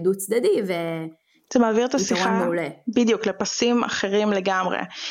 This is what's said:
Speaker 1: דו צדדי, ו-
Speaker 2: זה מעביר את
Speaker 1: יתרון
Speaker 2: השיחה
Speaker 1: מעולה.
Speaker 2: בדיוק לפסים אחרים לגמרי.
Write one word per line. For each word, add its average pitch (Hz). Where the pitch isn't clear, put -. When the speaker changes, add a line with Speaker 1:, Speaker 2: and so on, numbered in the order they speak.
Speaker 1:
דו 190
צדדי, 220
ו- 165
Speaker 2:
זה 262
מעביר 226
את 254
Speaker 1:
יתרון 262
Speaker 2:
השיחה 190
Speaker 1:
מעולה. 175
Speaker 2:
בדיוק 220
לפסים 233
אחרים 208
לגמרי. 185